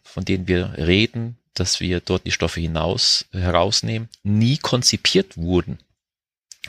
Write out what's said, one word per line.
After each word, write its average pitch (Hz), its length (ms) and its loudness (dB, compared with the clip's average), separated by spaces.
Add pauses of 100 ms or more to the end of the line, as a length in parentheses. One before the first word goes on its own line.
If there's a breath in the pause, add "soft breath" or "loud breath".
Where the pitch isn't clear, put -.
von - 200 -8
denen 92 240 -2
wir 90 300 0
reden, 113 600 0 (160)
dass - 260 -2
wir 87 200 -2
dort - 260 -2
die 90 60 -6
Stoffe - 280 -2
hinaus, 80 720 0
herausnehmen, 98 800 0 (140)
nie 110 340 2
konzipiert - 800 0
wurden, 87 420 0 (880)